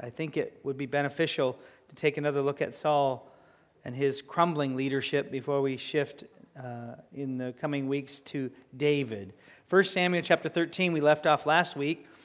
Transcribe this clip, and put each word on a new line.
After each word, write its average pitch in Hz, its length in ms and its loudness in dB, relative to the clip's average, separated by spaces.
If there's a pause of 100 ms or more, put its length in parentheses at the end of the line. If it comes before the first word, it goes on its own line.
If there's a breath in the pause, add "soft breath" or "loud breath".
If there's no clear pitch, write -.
I 123 100 -10
think 156 280 -6
it 156 260 -4
would 139 120 -4
be 139 100 -6
beneficial 143 680 0 (300 loud breath)
to - 80 -20
take 151 220 0
another 143 260 0
look 139 180 0
at - 140 -4
Saul 139 580 0 (520 soft breath)
and 123 100 -8
his 135 280 0
crumbling 147 520 0
leadership 135 560 -2
before 139 320 -2
we 135 140 0
shift, - 480 -4 (340)
uh, 120 380 -12 (180)
in 135 240 -6
the 127 200 -4
coming 143 300 -2
weeks 139 320 -4
to 131 300 -6 (260 loud breath)
David. 123 560 0 (360 loud breath)
First 190 240 4
Samuel 180 300 2
chapter 165 260 4
thirteen, 170 440 0
we 156 80 2
left 151 260 6
off 147 200 4
last 160 280 4
week, 147 320 -4 (180 loud breath)